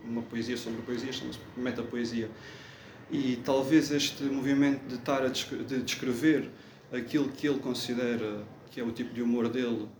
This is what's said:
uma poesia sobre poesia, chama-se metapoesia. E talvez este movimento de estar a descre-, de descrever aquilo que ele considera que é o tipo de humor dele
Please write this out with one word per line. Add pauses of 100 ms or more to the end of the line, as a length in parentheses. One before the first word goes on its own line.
uma
poesia
sobre
poesia,
chama-se (180)
metapoesia. (800)
E
talvez
este
movimento
de
estar
a
descre-,
de
descrever (400)
aquilo
que
ele
considera (260)
que
é
o
tipo
de
humor
dele (120)